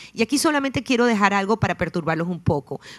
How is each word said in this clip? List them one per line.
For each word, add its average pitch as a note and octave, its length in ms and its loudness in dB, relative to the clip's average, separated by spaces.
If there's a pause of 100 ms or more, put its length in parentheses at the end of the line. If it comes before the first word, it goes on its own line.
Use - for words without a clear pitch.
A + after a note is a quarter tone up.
(140)
Y A3+ 100 -2
aquí C#4 160 0
solamente C#4 420 0
quiero A#3+ 240 2
dejar G#3 260 4
algo G3+ 280 0
para - 180 -2
perturbarlos E3 500 -2
un F3 120 -6
poco. - 420 -4 (180)